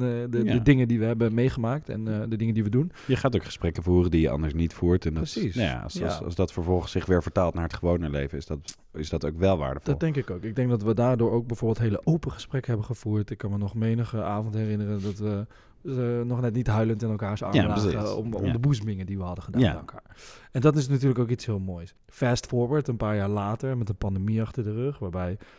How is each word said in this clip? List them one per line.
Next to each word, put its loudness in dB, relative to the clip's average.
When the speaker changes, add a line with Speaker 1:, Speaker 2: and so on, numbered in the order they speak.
Speaker 1:
de, 2
Speaker 2:
Ja. 2
Speaker 1:
de 4
dingen 8
die 4
we 2
hebben 2
meegemaakt 0
en, -6
eh, -2
de 0
dingen 0
die 2
we 2
doen. 2
Speaker 2:
Je 4
gaat 2
ook 4
gesprekken -4
voeren 6
die 4
je 4
anders -2
niet 0
voert. 2
En 0
dat -2
is, -6
Speaker 1:
Precies. -2
Speaker 2:
nou 2
ja, -2
als, -10
Speaker 1:
Ja. -4
Speaker 2:
als, -4
als -6
dat 0
vervolgens 0
zich -2
weer 4
vertaalt 0
naar -2
het -4
gewone 0
leven, -4
is -8
dat, -10
is -8
dat -2
ook -2
wel 4
waardevol. -4
Speaker 1:
Dat 0
denk -2
ik -4
ook. -8
Ik -6
denk 0
dat 0
we 2
daardoor 4
ook 0
bijvoorbeeld 0
hele 0
open 0
gesprekken -6
hebben -2
gevoerd. -2
Ik -8
kan -6
me -2
nog -4
menige 0
avond -4
herinneren -2
dat -4
we, -2
eh, -2
nog 0
net 0
niet 0
huilend 2
in 0
elkaars -4
armen 2
Speaker 2:
Ja, 2
Speaker 1:
lagen 2
Speaker 2:
precies. -2
Speaker 1:
om, -4
om -4
Speaker 2:
Ja. 2
Speaker 1:
de 0
boezemingen 0
die -6
we -6
hadden -8
gedaan 0
Speaker 2:
Ja. 6
Speaker 1:
met -2
elkaar. -16
En -2
dat 6
is 0
natuurlijk 2
ook 0
iets -4
heel -2
moois. -8
Fast 0
forward, 0
een -2
paar 0
jaar 0
later -2
met -2
een -4
pandemie 0
achter -4
de -4
rug, -4
waarbij, -4